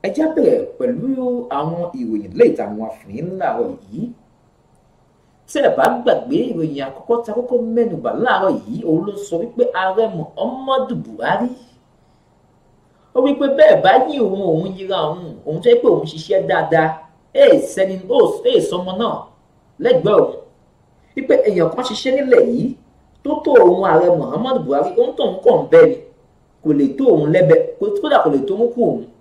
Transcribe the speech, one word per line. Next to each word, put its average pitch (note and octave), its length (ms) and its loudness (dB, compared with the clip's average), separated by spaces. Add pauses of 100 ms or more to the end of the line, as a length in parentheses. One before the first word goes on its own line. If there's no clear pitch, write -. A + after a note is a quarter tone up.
Ẹ G3 60 -4
já D#4 180 -2
bẹ̀rẹ̀ - 440 2
pẹ̀lú B3 760 -4
àwọn E3 440 -6
ìròyìn A2 420 -8
léyìí - 220 4
tá G#2+ 100 -8
a G2+ 40 -10
mú G#2+ 100 -10
wá A2+ 100 -8
fún - 220 -18
yín F3 260 -10
láàárọ̀ B2 420 -4
yìí. D#3 320 -12 (1400)
Tẹ́ - 140 -2
ẹ - 120 2
bá - 80 0 (100)
gbàgbé, - 500 -2
ìròyìn D3+ 400 -6
àkọ́kọ́ A#3 360 -4
tá A3 120 -10
a G#3 40 -6
kọ́kọ́ A#3+ 280 -2
mẹ́nubà G3 500 -2
láàárọ̀ G3 400 0
yìí, - 300 -8
òun E3 200 0
ló G3+ 120 -8
sọ - 220 -8
wípé - 340 -2
Ààrẹ F#3+ 360 -2
Muhammadu B3 880 -6
Buhari, C#3+ 540 -4 (1700)
ó B3+ 60 2
wípé C#4 260 0
bẹ́ẹ̀ D4+ 340 6
bá F#3 180 6
yín C#4 220 -2
òun, G3 200 -2
òun F3+ 320 -2
yíra F#3+ 240 -6
òun, D#3+ 460 -6
òun D#3 160 -6
tó A#3+ 100 2
yẹ A#3+ 60 8
pé A#3+ 120 2
òun F3 180 2
ṣiṣẹ́ F3 420 -4
dáadáa, D#3+ 500 0 (380)
ẹ C#4 240 6
sẹ́ni, F#3+ 460 -4
ó, A#3 360 2
ẹ A#3+ 200 2
sọmọ F3+ 320 -6
náà G#3 320 -6 (540)
lẹ́gbẹ̀ẹ́ G3 340 2
òun. - 200 2 (840)
Wípé - 180 2
èèyàn F3+ 340 2
kan B3 160 -6
ṣiṣẹ́ B3+ 280 -4
nílẹ̀ C4 320 4
yìí B3 300 -4 (500)
tó D4+ 140 -4
tó - 140 -2
òun F#3+ 300 6
Ààrẹ E3+ 260 2
Muhammadu E3+ 500 -2
Buhari, C#3 340 -2
òun - 220 0
tóun G#3+ 220 -2
kàn - 180 2
ń - 140 -2
bẹ́ D#3+ 160 8
ni, - 100 0 (720)
kò D3+ 60 0
lè C#3+ 220 2
tó C4+ 120 -2
òun D#3 260 2
lẹ́bẹ̀, F3 280 6 (140)
kò, - 120 -6 (100)
kódà D4 240 0
kò - 120 0
lè C#4 120 0
tó F#3+ 120 -4
òun A#3 140 0
kú A#3+ 120 -4
òun. C3+ 240 -2 (160)